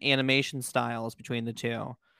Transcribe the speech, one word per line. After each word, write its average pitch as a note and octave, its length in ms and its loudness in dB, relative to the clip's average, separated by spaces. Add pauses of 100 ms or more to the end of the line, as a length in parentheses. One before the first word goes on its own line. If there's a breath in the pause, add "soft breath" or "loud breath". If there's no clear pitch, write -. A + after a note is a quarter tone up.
animation C3+ 600 4
styles A#2 520 -2
between A#2 300 -4
the A#2 80 -4
two. A#2 440 -4 (240)